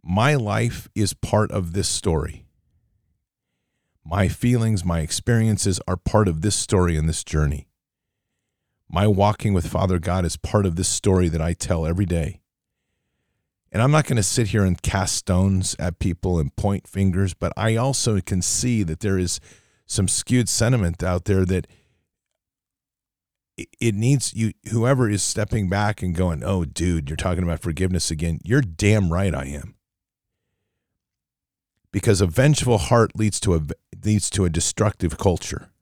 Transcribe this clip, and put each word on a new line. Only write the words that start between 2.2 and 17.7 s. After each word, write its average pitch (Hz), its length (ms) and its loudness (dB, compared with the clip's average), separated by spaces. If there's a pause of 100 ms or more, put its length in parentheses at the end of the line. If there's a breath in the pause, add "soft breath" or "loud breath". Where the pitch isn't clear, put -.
My 90 220 0
feelings, 110 560 0
my 85 160 0
experiences 107 880 0
are 90 100 -2
part 107 300 2
of 80 140 0
this 101 140 0
story 87 420 2
and 78 100 0
this 80 160 -2
journey. 71 440 -2 (1200)
My 107 180 4
walking 104 460 2
with 82 140 2
Father 90 300 0
God 90 280 -2
is 85 100 -4
part 101 300 0
of 85 100 0
this 92 140 -2
story 90 400 2
that 80 120 -2
I 87 120 -2
tell 82 320 -2
every 90 200 0
day. 85 360 -4 (1300)
And 107 100 0
I'm 135 100 4
not 147 140 4
gonna 117 180 0
sit 113 240 0
here 101 180 2
and 90 160 0
cast - 340 -2
stones 92 640 0
at 87 220 -6
people 87 400 -2
and 73 160 -2
point 101 320 -2
fingers, 95 460 0
but - 220 -6
I 113 200 0